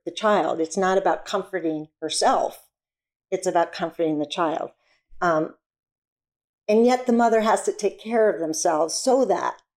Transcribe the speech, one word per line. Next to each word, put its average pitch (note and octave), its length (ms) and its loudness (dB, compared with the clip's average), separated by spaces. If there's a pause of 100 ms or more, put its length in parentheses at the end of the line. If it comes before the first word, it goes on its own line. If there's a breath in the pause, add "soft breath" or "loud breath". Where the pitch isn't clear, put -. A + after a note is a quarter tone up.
the E3+ 60 -8
child? F3 500 0
It's D#3+ 160 -4
not F#3+ 200 2
about F3+ 280 -2
comforting E3 640 -6 (120)
herself. D#3 680 -2 (600)
It's F#3 160 -4
about E3+ 280 0
comforting D#3+ 460 -2
the D3 60 -2
child. D#3 460 -4 (480)
Um, E3 360 0 (1080)
and A3 200 4
yet B3 220 2
the A#3+ 60 4
mother A#3 280 4
has - 220 2
to G3 100 -2
take - 280 -4
care A3 280 2
of D#3+ 100 -2
themselves D#3+ 540 0
so C4 320 2
that - 360 -2 (160)